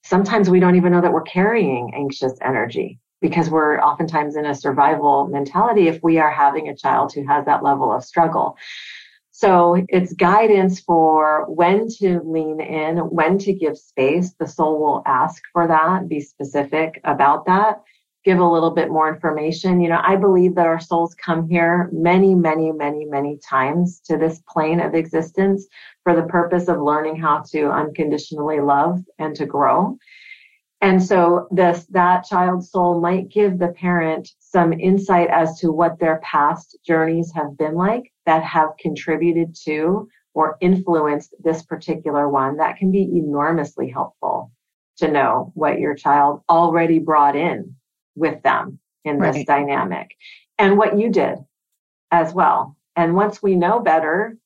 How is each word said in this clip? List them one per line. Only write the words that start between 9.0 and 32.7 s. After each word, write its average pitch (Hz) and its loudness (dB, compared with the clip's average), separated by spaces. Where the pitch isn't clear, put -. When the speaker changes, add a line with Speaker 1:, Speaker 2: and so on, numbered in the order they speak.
Speaker 1:
So 180 4
it's 180 0
guidance 190 2
for 156 2
when 180 2
to 180 0
lean 156 -4
in, 156 -4
when 165 0
to 196 -2
give 156 -4
space. 156 -2
The 156 -4
soul 156 -2
will 147 0
ask 135 -2
for 170 0
that, 165 2
be 156 -4
specific 147 -6
about 139 0
that, 208 2
give 185 4
a 180 4
little 165 2
bit 160 -2
more 156 0
information. 160 -2
You 165 2
know, 165 2
I 196 2
believe 185 4
that 175 2
our 165 0
souls 170 -2
come 165 -4
here 175 0
many, 185 4
many, 160 2
many, 151 -6
many 143 -6
times 147 -2
to 160 -4
this 160 -2
plane 160 -2
of 156 -4
existence 165 -2
for 175 2
the 160 2
purpose 175 -2
of 160 0
learning 151 -2
how 156 -2
to 147 -2
unconditionally 151 -4
love 147 0
and 156 -8
to 147 -6
grow. 143 0
And 185 4
so 175 2
this, 175 0
that 180 2
child's 180 -2
soul 175 0